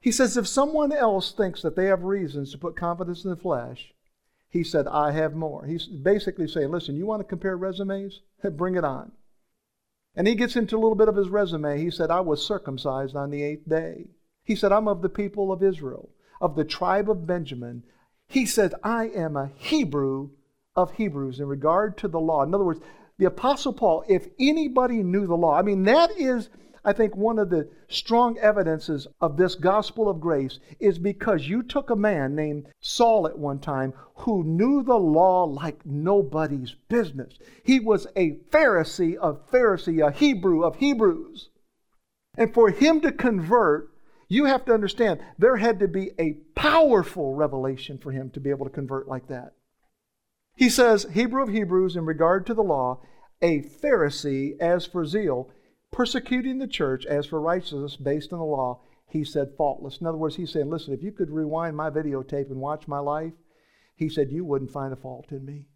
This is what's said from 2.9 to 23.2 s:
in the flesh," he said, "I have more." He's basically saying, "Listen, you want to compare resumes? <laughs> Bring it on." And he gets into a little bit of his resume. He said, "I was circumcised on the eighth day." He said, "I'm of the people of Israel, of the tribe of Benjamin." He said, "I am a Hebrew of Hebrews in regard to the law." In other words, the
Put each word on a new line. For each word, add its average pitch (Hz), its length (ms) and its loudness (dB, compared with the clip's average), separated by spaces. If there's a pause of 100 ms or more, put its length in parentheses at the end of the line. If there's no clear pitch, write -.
in 190 60 -4
the 175 60 -4
flesh," 127 560 -6 (560)
he 175 140 -2
said, 151 240 0
"I 151 240 0
have 156 240 0
more." 156 300 -6
He's 160 240 -8
basically 180 580 0
saying, 139 240 -2
"Listen, 160 240 -6
you 160 100 -6
want 214 140 -4
to 202 100 -8
compare 185 280 -6
resumes? 190 640 -8 (180)
<laughs> 196 140 -4
Bring 180 240 -2
it 170 80 0
on." 135 260 -4 (1040)
And 180 100 2
he 226 80 4
gets 247 220 0
into 220 200 0
a 220 40 2
little 220 160 4
bit 214 120 6
of 214 60 0
his 196 140 0
resume. 165 500 -2
He 165 100 -2
said, 165 220 -2
"I 175 100 2
was 156 240 -2
circumcised 135 680 -6
on 143 160 -6
the 143 140 -6
eighth 151 240 -8
day." 160 400 -4 (340)
He 220 140 -2
said, 196 160 4
"I'm 214 160 4
of 185 140 -2
the 190 60 -2
people 196 440 -4
of 180 100 -2
Israel, 156 480 -2 (300)
of 160 160 0
the 151 80 0
tribe 190 440 0
of 175 200 -2
Benjamin." 123 560 -6 (420)
He 262 180 0
said, 196 380 2
"I 226 240 0
am 160 300 -4
a 139 180 -6
Hebrew 143 760 -2 (440)
of 180 200 2
Hebrews 139 440 -4
in 143 80 -6
regard 151 520 0
to 208 100 -4
the 165 120 -2
law." 156 220 2
In 147 100 0
other 202 120 2
words, 160 160 0 (380)
the 185 80 4